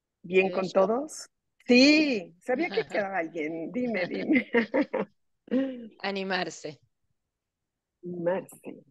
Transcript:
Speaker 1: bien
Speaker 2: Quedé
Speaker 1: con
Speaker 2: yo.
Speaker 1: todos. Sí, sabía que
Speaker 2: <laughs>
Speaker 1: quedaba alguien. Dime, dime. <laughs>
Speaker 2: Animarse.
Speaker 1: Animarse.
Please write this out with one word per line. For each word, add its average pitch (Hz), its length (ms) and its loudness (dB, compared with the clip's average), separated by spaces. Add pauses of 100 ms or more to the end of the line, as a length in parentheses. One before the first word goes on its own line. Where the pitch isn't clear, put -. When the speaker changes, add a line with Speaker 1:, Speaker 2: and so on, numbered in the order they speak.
(220)
Speaker 1:
bien 185 260 2
Speaker 2:
Quedé 180 80 -4
Speaker 1:
con 185 100 0
Speaker 2:
yo. 165 80 -8
Speaker 1:
todos. 233 560 0 (360)
Sí, 254 720 4
sabía 277 300 -4
que - 160 -2
Speaker 2:
<laughs> - 20 -12
Speaker 1:
quedaba 196 300 -4
alguien. 165 540 -6
Dime, 220 360 -2
dime. 214 420 0 (960)
<laughs> 247 540 -4
Speaker 2:
Animarse. 185 760 -4 (1200)
Speaker 1:
Animarse. 175 880 -6